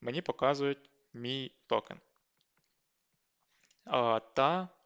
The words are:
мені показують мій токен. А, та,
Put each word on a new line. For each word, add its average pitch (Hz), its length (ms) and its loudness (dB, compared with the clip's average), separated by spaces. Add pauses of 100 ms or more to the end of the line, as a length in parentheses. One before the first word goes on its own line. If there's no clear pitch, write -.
мені 127 220 -6
показують 139 680 0 (220)
мій 127 420 -8 (120)
токен. 110 340 -2 (1800)
А, 117 360 2
та, 175 480 0 (180)